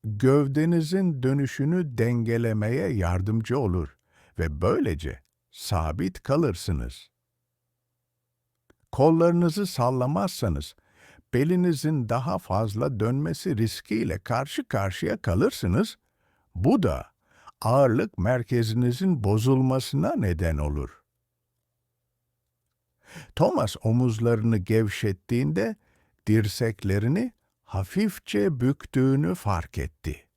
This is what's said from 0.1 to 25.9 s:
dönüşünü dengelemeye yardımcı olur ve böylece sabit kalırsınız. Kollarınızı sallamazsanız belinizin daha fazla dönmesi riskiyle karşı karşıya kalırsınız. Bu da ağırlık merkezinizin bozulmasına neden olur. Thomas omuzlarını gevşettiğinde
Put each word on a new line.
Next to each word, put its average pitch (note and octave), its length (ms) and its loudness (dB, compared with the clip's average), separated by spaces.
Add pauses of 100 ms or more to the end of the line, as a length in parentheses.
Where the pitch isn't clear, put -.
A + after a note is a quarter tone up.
dönüşünü C#3 720 0
dengelemeye A#2 880 0
yardımcı G#2+ 720 0
olur F2+ 380 -2 (420)
ve D#2 220 -2
böylece D#2+ 580 -2 (320)
sabit F2 720 -4
kalırsınız. F#2+ 840 -2 (1800)
Kollarınızı E3+ 760 4
sallamazsanız B2+ 1080 -2 (580)
belinizin D#3 760 2
daha B2 300 -2
fazla A2 600 -2
dönmesi C#3 580 -2
riskiyle A2+ 640 -2
karşı C3+ 480 -4
karşıya G2 540 -2
kalırsınız. B2 760 0 (580)
Bu E3 280 2
da D2 280 -4 (500)
ağırlık C3+ 560 2
merkezinizin A#2+ 1040 0
bozulmasına C3 920 2
neden E2+ 420 0
olur. D2 460 -6 (2250)
Thomas F3+ 460 0
omuzlarını A2+ 760 2
gevşettiğinde A#2+ 1160 0 (520)